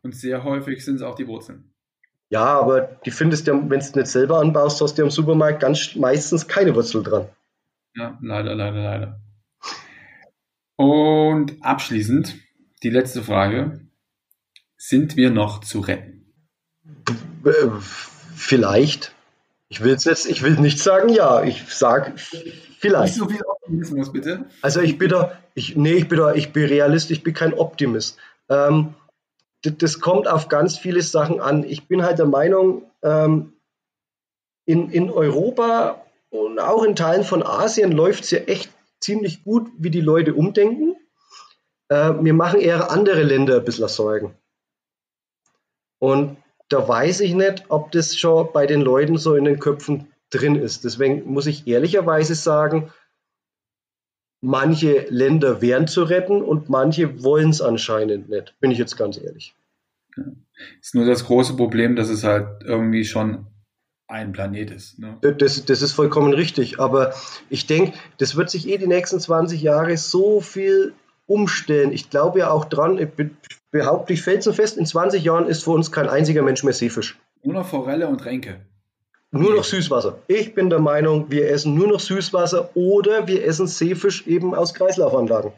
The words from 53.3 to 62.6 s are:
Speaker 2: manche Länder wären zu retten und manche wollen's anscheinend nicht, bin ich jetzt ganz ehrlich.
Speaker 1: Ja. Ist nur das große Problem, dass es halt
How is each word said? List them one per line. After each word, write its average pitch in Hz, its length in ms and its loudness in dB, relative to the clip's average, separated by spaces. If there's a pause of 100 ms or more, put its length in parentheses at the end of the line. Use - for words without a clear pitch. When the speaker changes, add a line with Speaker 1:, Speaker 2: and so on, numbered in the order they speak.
Speaker 2:
manche 143 680 2
Länder 135 520 2
wären 127 260 2
zu 180 160 0
retten 185 380 0
und 156 280 -4
manche 143 540 0
wollen's 156 380 2
anscheinend 110 640 -2
nicht, 101 320 -8
bin 135 120 2
ich 120 60 0
jetzt 117 200 -6
ganz 104 200 -4
ehrlich. - 380 -16 (600)
Speaker 1:
Ja. 139 80 -10 (560)
Ist - 120 -16
nur 120 120 2
das 120 180 2
große 127 320 2
Problem, 120 400 0
dass 110 140 -2
es 107 160 -6
halt 104 400 -2